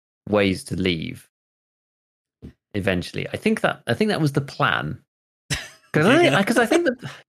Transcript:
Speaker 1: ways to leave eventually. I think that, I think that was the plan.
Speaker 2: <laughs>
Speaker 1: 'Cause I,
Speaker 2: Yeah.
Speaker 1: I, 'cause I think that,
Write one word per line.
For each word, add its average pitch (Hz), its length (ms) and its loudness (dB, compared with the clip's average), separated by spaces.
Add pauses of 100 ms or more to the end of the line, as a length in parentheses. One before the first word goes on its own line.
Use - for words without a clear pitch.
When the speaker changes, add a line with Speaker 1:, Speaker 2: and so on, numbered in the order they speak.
(280)
Speaker 1:
ways 101 380 2
to - 100 -8
leave 87 540 -4 (1500)
eventually. 95 540 -4
I - 80 -8
think 220 240 0
that, - 260 -2
I 120 60 0
think 220 160 0
that 185 120 0
was 143 120 0
the 143 80 0
plan. 117 600 -2 (480)
Speaker 2:
<laughs> - 440 -10
Speaker 1:
'Cause 151 120 2
I, 294 180 6
Speaker 2:
Yeah. 311 140 4
Speaker 1:
I, 196 60 2
'cause 226 140 0
I 240 80 4
think 339 200 2
that, 240 120 -2 (320)